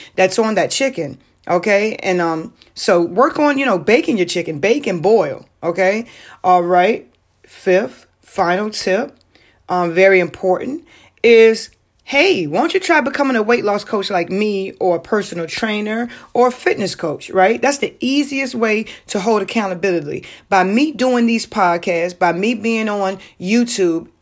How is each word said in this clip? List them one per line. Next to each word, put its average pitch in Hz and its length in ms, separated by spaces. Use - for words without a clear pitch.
that's 185 220
on 220 180
that 160 160
chicken. 262 480
Okay. 202 500
And, 180 240
um, 165 320
so 175 260
work 196 380
on, 294 180
you 277 80
know, 202 120
baking 233 400
your 180 80
chicken, 165 340
bake 233 280
and 175 140
boil. 185 460
Okay. 196 420
All 180 200
right. 180 480
Fifth, - 640
final 190 480
tip, 208 480
um, 175 240
very 190 260
important, 185 640
is, 226 480
hey, 277 440
why 160 120
don't 339 140
you 381 60
try 320 220
becoming 277 340
a 220 80
weight 240 200
loss 202 200
coach 196 260
like 175 200
me 196 500
or 185 160
a 165 40
personal 180 480
trainer 214 640
or 247 140
a 240 40
fitness - 440
coach, - 340
right? 196 320
That's 277 180
the - 200
easiest 269 560
way 220 300
to 214 120
hold 208 220
accountability. 180 840
By 190 160
me 240 280
doing 247 340
these 226 200
podcasts, 175 720
by 170 160
me 208 220
being 220 340
on 196 300
YouTube 190 680